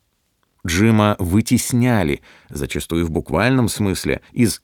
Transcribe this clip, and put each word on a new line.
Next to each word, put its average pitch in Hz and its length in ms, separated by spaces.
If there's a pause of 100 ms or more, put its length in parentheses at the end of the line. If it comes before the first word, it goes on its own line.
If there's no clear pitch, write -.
(680)
Джима 104 520
вытесняли, 110 1000 (280)
зачастую 73 560
в 82 60
буквальном 104 580
смысле, 87 500 (140)
из 107 300